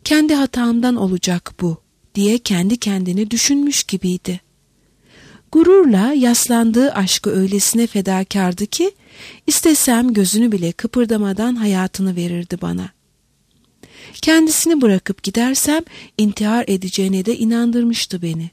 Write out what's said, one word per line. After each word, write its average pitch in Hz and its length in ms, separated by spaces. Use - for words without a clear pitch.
kendi 302 300
hatamdan 247 640
olacak 185 640
bu 165 160
diye 208 240
kendi 202 380
kendini 196 540
düşünmüş 285 520
gibiydi. 180 580
Gururla 311 600
yaslandığı 240 800
aşkı 190 380
öylesine 196 560
fedakardı 190 800
ki 370 240
istesem 254 680
gözünü 208 380
bile 175 200
kıpırdamadan 220 840
hayatını 190 600
verirdi 175 460
bana. 180 260
Kendisini 320 580
bırakıp 196 420
gidersem 247 600
intihar 214 500
edeceğine 190 560
de 226 120
inandırmıştı 233 840
beni. 165 300